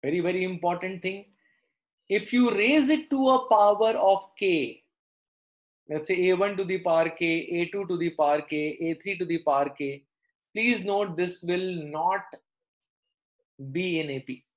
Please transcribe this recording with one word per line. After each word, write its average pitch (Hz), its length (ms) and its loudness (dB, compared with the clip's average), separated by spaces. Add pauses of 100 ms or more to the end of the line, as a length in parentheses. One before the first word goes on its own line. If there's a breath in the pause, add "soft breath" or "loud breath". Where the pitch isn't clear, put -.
very, 165 200 -2
very 180 240 -2
important 180 580 -4
thing, 196 220 -8 (840)
if 208 240 -2
you 247 220 4
raise 262 340 4
it 302 220 0
to 269 200 2
a 254 180 4
power 208 500 6
of 190 260 4 (140)
K, 160 460 0 (1040)
let's 156 160 -6
say 180 220 2
A 185 60 4
one 196 220 0
to 190 80 -4
the 185 140 -4
power 165 320 2
K, 170 160 -4
A 165 400 -2
two 196 220 -8
to 180 80 -2
the 170 140 -2
power 151 320 2
K, 151 380 -6
A 165 140 -2
three 185 240 -8
to 180 60 -4
the 165 140 -4
power 143 320 0
K, 139 340 -10 (500)
please 220 300 0
note 202 320 -2
this 180 260 -4
will 180 400 -4
not 170 400 -4 (1500)
be 175 260 -2
in 151 120 -4
A 135 100 -6
P. 127 240 -12 (120)